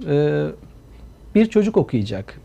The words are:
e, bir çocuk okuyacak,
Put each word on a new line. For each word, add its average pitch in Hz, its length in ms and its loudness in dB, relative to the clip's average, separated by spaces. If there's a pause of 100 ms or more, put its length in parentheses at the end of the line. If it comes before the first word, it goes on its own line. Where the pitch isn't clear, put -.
e, 147 360 0 (920)
bir 214 100 6
çocuk 214 320 2
okuyacak, 101 680 -2